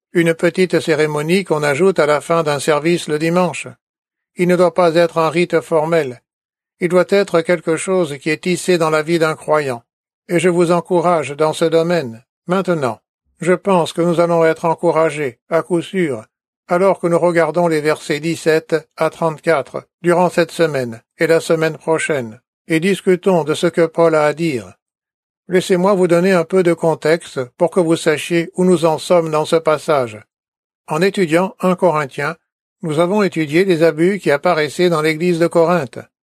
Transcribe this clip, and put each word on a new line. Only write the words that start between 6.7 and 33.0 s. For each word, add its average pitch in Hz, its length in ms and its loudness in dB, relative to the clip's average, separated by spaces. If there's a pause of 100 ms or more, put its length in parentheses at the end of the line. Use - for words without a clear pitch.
Il 175 100 -2
doit 175 200 2
être 196 320 2
quelque 165 360 -2
chose 165 420 -4
qui 160 100 -6
est 156 140 -4
tissé 180 340 0
dans 160 140 0
la 156 100 2
vie 165 160 -2
d'un 156 180 0
croyant. 143 460 -2 (480)
Et 175 80 0
je 170 120 2
vous 170 220 2
encourage 170 600 0
dans 151 220 -2
ce 165 120 -2
domaine. 160 580 -2 (220)
Maintenant, 170 540 -2 (400)
je 170 140 0
pense 175 380 0
que 165 120 -4
nous 170 160 0
allons 170 260 2
être 160 200 0
encouragés, 151 720 -2 (100)
à 160 140 0
coup 170 180 -2
sûr, 147 440 -4 (420)
alors 180 320 2
que 180 80 -4
nous 170 120 0
regardons 165 480 0
les 156 140 0
versets 151 400 -2
dix-sept 160 760 -2
à 160 140 -2
trente-quatre 156 800 -4 (120)
durant 170 280 2
cette 165 220 0
semaine 131 520 -4 (140)
et 165 100 0
la 160 140 4
semaine 156 360 -2
prochaine, 143 640 -4 (300)
et 160 100 0
discutons 180 640 0
de 147 120 -2
ce 180 120 -2
que 165 180 0
Paul 165 300 2
a 151 80 2
à 147 100 0
dire. 135 380 -4 (800)
Laissez-moi 185 460 2
vous 180 120 2
donner 175 240 2
un 170 140 2
peu 190 180 0
de 175 80 2
contexte 160 720 -2 (140)
pour 170 140 0
que 190 100 2
vous 165 160 0
sachiez 165 580 -2
où 185 80 0
nous 175 220 4
en 156 140 0
sommes 165 320 2
dans 156 120 0
ce 165 140 0
passage. 143 600 -2 (720)
En 156 140 -4
étudiant 185 580 0
un 185 160 0
Corinthiens, 151 640 -2 (460)
nous 156 160 -2
avons 185 220 0